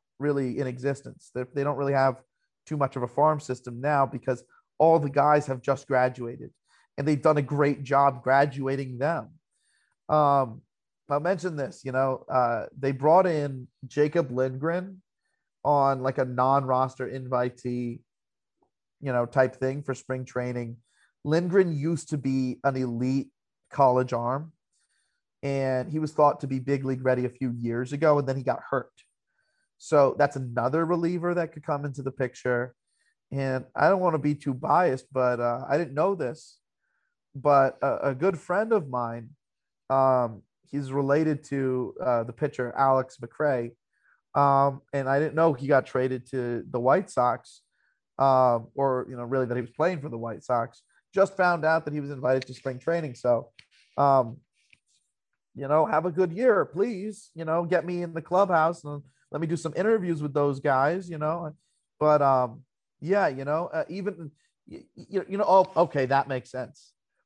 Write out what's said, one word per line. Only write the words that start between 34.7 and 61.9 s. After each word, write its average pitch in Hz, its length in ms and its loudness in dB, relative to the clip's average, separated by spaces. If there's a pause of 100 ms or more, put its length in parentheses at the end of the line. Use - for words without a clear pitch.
but, 123 280 0
uh, 120 280 -2
I 139 100 2
didn't 156 160 -4
know 165 200 0
this, 135 460 -8 (760)
but 135 480 4
a, 131 280 0
a 131 60 -2
good 170 220 0
friend 214 360 -2
of 165 160 0
mine, 117 400 -6 (600)
um, 127 540 2 (240)
he's 135 240 -6
related 147 540 0
to, 131 580 -4
uh, 120 200 2
the 117 100 -10
pitcher, 127 440 -4
Alex 131 400 2
McRae. 120 540 -2 (640)
Um, 139 460 4 (120)
and 135 160 -2
I 135 80 2
didn't 151 160 0
know 160 200 4
he 131 120 -8
got 135 220 4
traded 127 440 -4
to 120 380 -4
the 127 100 -4
White 147 300 2
Sox, 123 520 -2 (580)
um, 127 560 4
or, 131 340 -2
you 131 60 -14
know, 120 80 -10
really 127 240 -2
that 120 80 -4
he 123 60 -2
was 120 100 -12
playing 165 300 -2
for 139 80 -10
the 117 80 -8
White 113 260 -10
Sox. 117 400 -4 (300)
Just 196 220 2
found 175 300 0
out 160 200 0
that 147 80 -6
he 151 60 -6
was 143 120 -8
invited 131 340 0
to 131 80 -16
spring 127 240 -10
training. 156 380 -4
So, 120 340 0 (480)
um, 135 400 4 (1200)
you 139 120 -8
know, 151 180 4
have 160 200 0
a 180 60 -2
good 175 200 0
year, 202 340 2
please. 202 680 -6
You 160 120 -10
know, 165 180 0
get 170 220 0
me 175 180 -4
in 165 100 -8
the 160 80 -6
clubhouse 175 640 2
and 147 180 -10 (300)
let 147 100 -6
me 170 60 -2
do 160 100 -2
some 160 180 -8
interviews 180 460 0
with 147 120 -6
those 143 260 0
guys, 151 500 0
you 165 80 -10
know. 156 380 -6 (440)